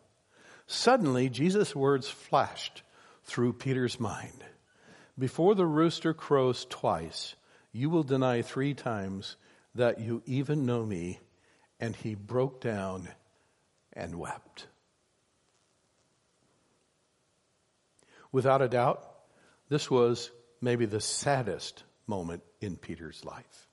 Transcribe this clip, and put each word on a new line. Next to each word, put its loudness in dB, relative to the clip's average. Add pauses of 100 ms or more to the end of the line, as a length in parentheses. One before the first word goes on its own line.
(720)
Suddenly, 4
Jesus' 2
words 2
flashed -2 (400)
through 0
Peter's -2
mind. -8 (720)
"Before 2
the 4
rooster 2
crows 2
twice, -4 (380)
you -2
will 2
deny 2
three -2
times -6 (380)
that 2
you -4
even 0
know 0
me." -6 (640)
And -4
he -8
broke -2
down -6 (840)
and -10
wept. -12 (3500)
Without 6
a 4
doubt, 2 (640)
this -2
was 4 (300)
maybe 2
the -2
saddest -2 (240)
moment -6 (160)
in -6
Peter's -14
life. -16